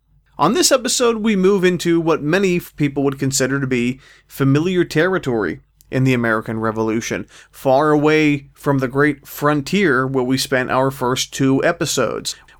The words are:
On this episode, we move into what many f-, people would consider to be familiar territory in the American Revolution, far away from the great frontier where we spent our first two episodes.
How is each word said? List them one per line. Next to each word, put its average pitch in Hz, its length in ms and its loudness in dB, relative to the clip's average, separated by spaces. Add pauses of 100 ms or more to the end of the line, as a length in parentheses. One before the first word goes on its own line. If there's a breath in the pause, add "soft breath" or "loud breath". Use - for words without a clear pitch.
(380)
On 160 140 4
this 339 180 0
episode, 240 460 0
we 220 180 0
move 190 300 2
into 175 360 2
what 160 220 0
many 175 360 0
f-, - 180 -12
people 143 260 -2
would 139 160 -2
consider 135 400 -2
to 135 80 -4
be 127 320 -2 (300 soft breath)
familiar 160 560 2
territory 135 720 -2 (320)
in 131 140 0
the 131 100 4
American 113 460 -2
Revolution, 110 640 -2 (240 loud breath)
far 143 400 2
away 151 640 2
from 139 240 -2
the 131 80 0
great 143 400 -2
frontier 143 800 0
where 135 160 0
we 131 160 0
spent 131 320 -2
our 131 220 0
first 127 420 -4
two 135 300 2
episodes. 131 720 -2 (240 loud breath)